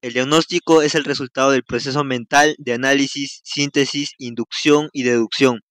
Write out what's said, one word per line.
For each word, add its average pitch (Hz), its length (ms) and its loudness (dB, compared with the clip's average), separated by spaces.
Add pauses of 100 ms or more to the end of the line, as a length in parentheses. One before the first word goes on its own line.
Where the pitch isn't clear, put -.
El 123 120 -10
diagnóstico 160 680 2
es 147 100 -2
el 151 100 0
resultado 135 460 -2
del 131 140 2
proceso 131 400 -4
mental 139 560 0
de 127 140 -6
análisis, 135 720 -2
síntesis, 143 760 -2
inducción 139 720 0
y 143 80 -6
deducción. 120 680 2